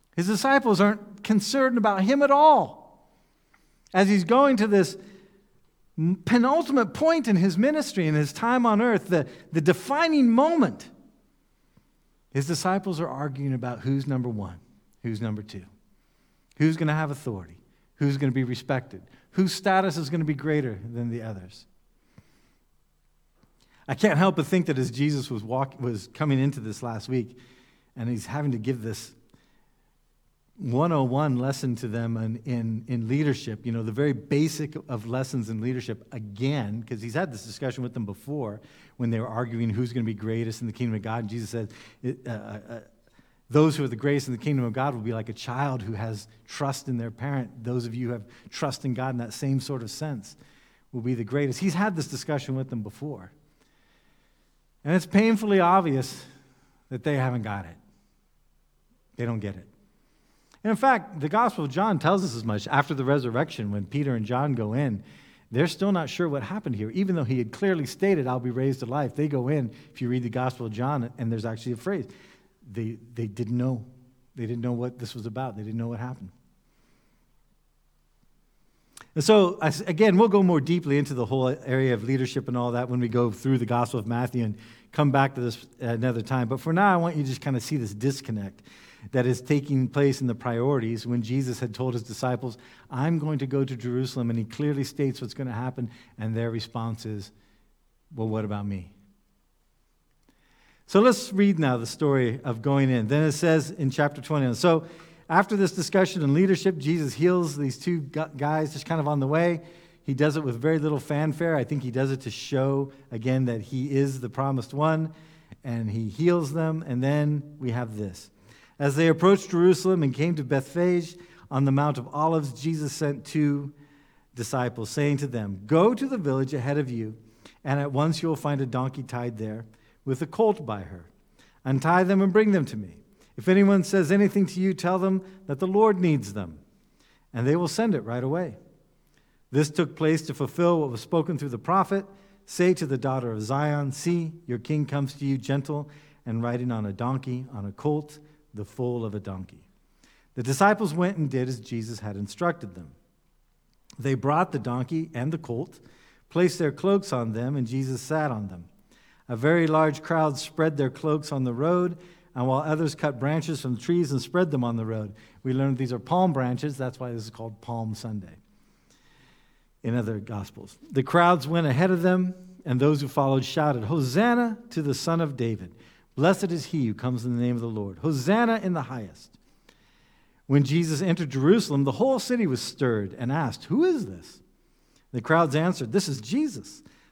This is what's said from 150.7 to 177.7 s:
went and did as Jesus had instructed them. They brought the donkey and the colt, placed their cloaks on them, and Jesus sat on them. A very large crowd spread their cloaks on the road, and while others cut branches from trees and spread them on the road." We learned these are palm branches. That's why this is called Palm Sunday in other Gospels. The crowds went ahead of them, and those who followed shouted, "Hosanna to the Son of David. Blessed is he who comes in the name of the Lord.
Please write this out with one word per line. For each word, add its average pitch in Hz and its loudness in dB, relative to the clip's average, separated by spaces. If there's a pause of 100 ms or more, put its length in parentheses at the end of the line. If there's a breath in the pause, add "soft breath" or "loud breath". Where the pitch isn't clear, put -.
went 180 0
and 151 -2
did 127 -2
as 127 -8
Jesus 113 -10
had 104 -8
instructed 117 -4
them. 82 -16 (1080)
They 135 -2
brought 147 2
the 139 -4
donkey 127 -4
and 123 -2
the 135 -4
colt, 120 -8 (480 soft breath)
placed 175 2
their 151 2
cloaks 196 0
on 117 0
them, 123 -4
and 127 -2
Jesus 131 -4
sat 156 -2
on 107 -6
them. 87 -14 (640 soft breath)
A 123 -4
very 160 4
large 156 4
crowd 156 0
spread 156 -2
their 135 0
cloaks 151 -2
on 135 -2
the 123 -2
road, 175 2 (380 loud breath)
and 127 -2
while 131 2
others 156 0
cut 143 -2
branches 156 -2
from 127 -2
trees 170 0
and 127 0
spread 175 0
them 131 0
on 117 -2
the 113 -4
road." 107 -6 (300 loud breath)
We 131 -2
learned 135 2
these 127 -4
are 120 -2
palm 180 2
branches. 131 -2
That's 127 -6
why 123 -8
this 113 -8
is 110 -14
called 110 -14
Palm 113 -6
Sunday 98 -10 (1500 soft breath)
in 117 -2
other 110 -2
Gospels. - -10 (140)
The 135 2
crowds 175 4
went 165 2
ahead 147 4
of 175 2
them, 185 2 (300)
and 127 0
those 143 6
who 139 -2
followed 135 2
shouted, 143 0
"Hosanna 208 2 (120)
to 165 -2
the 143 0
Son 165 0
of 147 -2
David. 113 -4 (420 soft breath)
Blessed 185 4
is 160 -4
he 143 0
who 107 0
comes 123 -4
in 123 -2
the 120 0
name 123 0
of 117 -4
the 117 -6
Lord. 101 -6